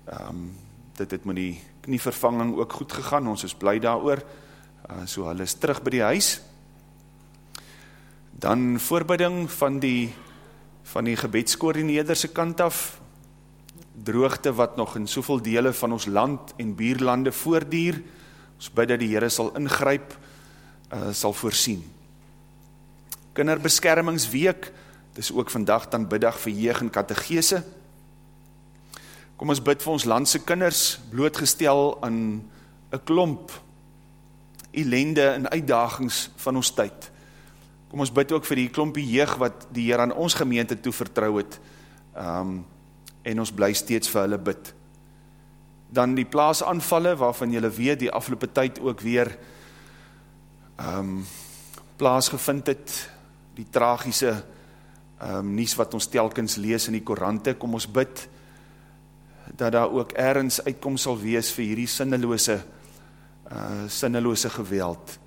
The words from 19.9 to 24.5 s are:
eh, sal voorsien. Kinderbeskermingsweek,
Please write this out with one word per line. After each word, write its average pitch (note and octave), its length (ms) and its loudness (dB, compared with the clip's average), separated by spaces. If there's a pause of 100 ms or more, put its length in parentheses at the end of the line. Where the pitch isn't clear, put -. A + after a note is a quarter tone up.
eh, G2+ 240 -6
sal G#2 200 0
voorsien. G2+ 520 -2 (1500)
Kinderbeskermingsweek, D#3+ 1400 2 (420)